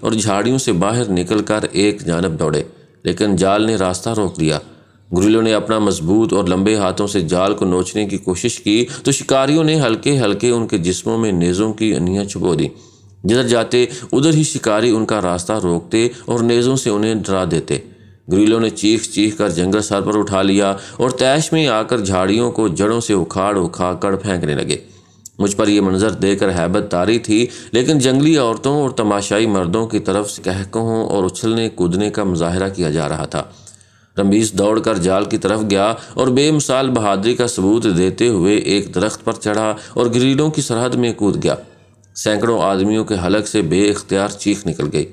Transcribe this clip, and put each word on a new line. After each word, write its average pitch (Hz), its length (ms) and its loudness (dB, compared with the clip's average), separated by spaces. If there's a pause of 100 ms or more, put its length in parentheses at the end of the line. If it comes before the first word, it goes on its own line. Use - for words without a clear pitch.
और 110 120 0
झाड़ियों 107 420 0
से 127 160 -2
बाहर 107 360 0
निकलकर 101 640 -2
एक 101 260 0
जानब 85 340 -2
दौड़े, 78 300 -2 (380)
लेकिन 98 320 0
जाल 98 280 2
ने 110 140 0
रास्ता 92 360 -2
रोक 101 240 -4
दिया। 78 220 0 (500)
गुरीलों 104 320 2
ने 110 100 2
अपना 110 280 0
मजबूत 98 520 0
और 95 160 0
लंबे 95 280 2
हाथों 98 300 -2
से 98 180 -2
जाल 90 300 0
को 101 120 -2
नोचने 92 400 0
की 98 120 -4
कोशिश 95 400 -4
की 110 280 0 (180)
तो 139 80 2
शिकारियों 139 520 2
ने 156 140 2
हल्के 127 380 0
हल्के 110 360 0
उनके 113 280 0
जिस्मों 90 380 -2
में 110 160 0
नेज़ों 90 380 0
की 107 220 0
अनियाँ 90 320 0
छुपो 90 280 0
दी। - 160 0 (540)
जिधर 120 220 2
जाते 120 420 2 (240)
उधर 143 220 4
ही 156 100 4
शिकारी 113 480 0
उनका 110 280 0
रास्ता 90 380 -2
रोकते 95 520 0 (180)
और 120 140 0
नेज़ों 120 340 2
से 127 140 -2
उन्हें 107 320 0
डरा 92 240 0
देते। 80 360 -2 (480)
गुरीलों 107 300 4
ने 113 120 2
चीख 110 320 0
चीख 104 340 0
कर 104 140 0
जंगल 92 300 0
सर 101 200 -2
पर 104 140 0
उठा 101 260 0
लिया 98 340 2 (240)
और 123 140 0
तैश 135 380 2
में 160 160 2
आकर 110 320 0
झाड़ियों 98 500 2
को 110 200 0
जड़ों 104 300 0
से 110 160 0
उखाड़ 98 420 0
उखाड़ 90 380 -2
कर 98 220 -2
फेंकने 85 360 -2
लगे। 69 260 -2 (600)
मुझ 98 140 0
पर 107 140 2
यह 104 140 4
मंजर 95 340 2
देखकर 98 340 0
हैबत 87 400 -2
तारी 92 300 2
थी, 113 280 0 (260)
लेकिन 139 260 2
जंगली 135 380 4
औरतों 135 400 0
और 143 160 0
तमाशाई 104 540 0
मर्दों 98 380 0
की 107 140 -2
तरफ 101 260 -2
से - 160 -10
कहकहों 110 640 -2
और 98 180 0
उछलने 113 460 -2
कूदने 90 400 0
का 104 160 -2
मुजाहरा 87 440 0
किया 90 200 -2
जा 76 160 -2
रहा 76 200 -4
था। - 240 -6 (640)
रमीज 101 380 2
दौड़कर 107 460 2
जाल 95 260 2
की 107 120 -4
तरफ 101 240 0
गया 101 280 2 (260)
और 127 160 2
बेमिसाल 139 580 2
बहादुरी 107 440 0
का 120 140 0
सबूत 110 400 2
देते 92 400 2
हुए 101 280 2 (120)
एक 95 240 0
दरख्त 104 280 -2
पर 113 140 -4
चढ़ा 107 400 -2 (220)
और 120 140 2
गुरीलों 135 400 2
की 151 120 -4
सरहद 123 340 -2
में 120 180 0
कूद 95 220 0
गया। 78 220 -2 (580)
सैकड़ों 107 460 0
आदमियों 98 420 2
के 110 120 -4
हलक 95 300 0
से 107 180 0
बेइख्तियार 98 680 0
चीख 101 340 -2
निकल 73 200 -4
गई। - 260 -2